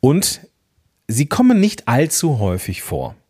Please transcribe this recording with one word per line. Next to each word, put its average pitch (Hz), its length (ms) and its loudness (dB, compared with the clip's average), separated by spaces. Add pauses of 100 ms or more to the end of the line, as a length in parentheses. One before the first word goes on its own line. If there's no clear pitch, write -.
Und 151 460 0 (600)
sie 117 160 0
kommen 247 340 4
nicht 202 300 0
allzu 147 500 0
häufig 92 440 -4
vor. 65 340 -8 (140)